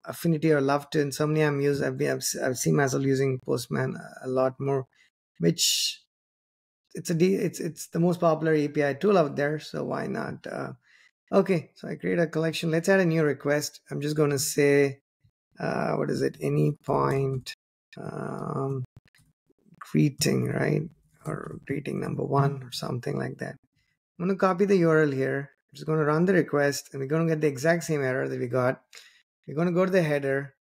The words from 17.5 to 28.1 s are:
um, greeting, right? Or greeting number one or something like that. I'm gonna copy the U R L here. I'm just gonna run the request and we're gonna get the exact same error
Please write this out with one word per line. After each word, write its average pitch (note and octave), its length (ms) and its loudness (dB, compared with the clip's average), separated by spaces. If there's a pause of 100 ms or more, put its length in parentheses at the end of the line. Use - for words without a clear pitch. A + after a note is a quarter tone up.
um, - 880 -6 (960)
greeting, C3+ 680 2
right? - 380 0 (420)
Or - 400 -8
greeting - 340 -6
number A2 240 -4
one C#3 400 0
or B2 80 -16
something C#3 460 -6
like C3+ 220 -8
that. - 160 -10 (640)
I'm F3 80 -4
gonna F#3+ 100 -2
copy F#3 280 2
the G3 120 4
U E3 120 6
R D#3 120 6
L D3 100 2
here. C3+ 380 -2
I'm - 260 -20
just D3 120 -12
gonna D#3 180 0
run D#3 200 2
the G3 80 2
request C#3+ 580 2
and C#3 100 -8
we're C3+ 60 -6
gonna D#3+ 200 0
get D#3+ 140 0
the D#3 60 2
exact D#3 380 0
same D3 180 0
error C3+ 260 -2